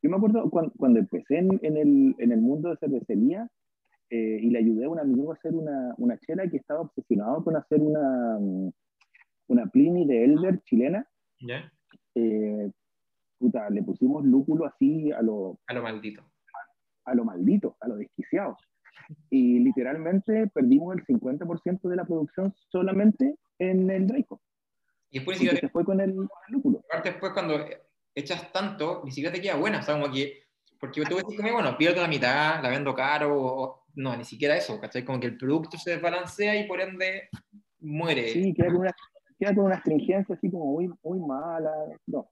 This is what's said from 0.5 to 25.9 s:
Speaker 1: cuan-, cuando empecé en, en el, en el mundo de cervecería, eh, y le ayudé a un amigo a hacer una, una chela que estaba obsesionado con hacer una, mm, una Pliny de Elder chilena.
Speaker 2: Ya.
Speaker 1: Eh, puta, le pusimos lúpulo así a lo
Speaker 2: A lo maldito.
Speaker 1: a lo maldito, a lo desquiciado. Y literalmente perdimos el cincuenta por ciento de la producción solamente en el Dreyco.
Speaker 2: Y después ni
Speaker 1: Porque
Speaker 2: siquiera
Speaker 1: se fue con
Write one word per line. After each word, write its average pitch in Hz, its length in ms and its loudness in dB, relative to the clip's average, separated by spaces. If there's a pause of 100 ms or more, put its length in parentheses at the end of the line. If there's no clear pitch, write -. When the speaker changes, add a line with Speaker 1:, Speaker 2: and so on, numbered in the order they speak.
Speaker 1:
cuan-, 165 260 0
cuando 123 220 6
empecé 101 400 0
en, 185 240 2
en 156 140 0
el, 139 420 6
en 120 140 4
el 113 80 4
mundo 147 300 2
de 156 80 -4
cervecería, 151 680 0 (640)
eh, 110 300 -2
y 117 80 4
le 120 80 2
ayudé 113 260 2
a 147 60 -2
un 165 100 -4
amigo 139 320 0
a - 40 -6
hacer 160 180 -4
una, 139 420 -4
una 120 220 0
chela 180 320 -6
que 147 80 -4
estaba 156 240 -4
obsesionado 127 600 -2
con 160 140 -2
hacer 151 240 2
una, 131 580 0
mm, 95 320 -4 (760)
una 120 200 4
Pliny 165 380 6
de 120 180 4
Elder 165 400 4
chilena. 147 440 2 (320)
Speaker 2:
Ya. 131 320 -10 (420)
Speaker 1:
Eh, 107 560 0 (680)
puta, 107 320 0
le 101 120 -2
pusimos 131 440 0
lúpulo 139 400 4
así 151 460 2
a 117 100 -2
lo 101 440 -2
Speaker 2:
A 120 60 -10
lo 120 100 -6
maldito. 107 400 -10 (840)
Speaker 1:
a 127 80 -4
lo 120 100 2
maldito, 110 560 0
a 117 80 -8
lo 110 80 -6
desquiciado. - 600 -6 (720)
Y 123 300 4
literalmente 160 880 0
perdimos 151 480 4
el - 100 -8
cincuenta 135 400 -2
por 170 160 -6
ciento 180 260 -4
de 180 80 -2
la 180 80 -4
producción 170 500 -4 (160)
solamente 202 680 2 (220)
en 185 320 2
el 190 160 0
Dreyco. 247 360 -2 (680)
Speaker 2:
Y 135 100 -8
después 180 200 -6
ni 127 60 4
Speaker 1:
Porque - 100 2
Speaker 2:
siquiera 135 120 -2
Speaker 1:
se - 40 -8
fue 170 140 0
con 196 160 0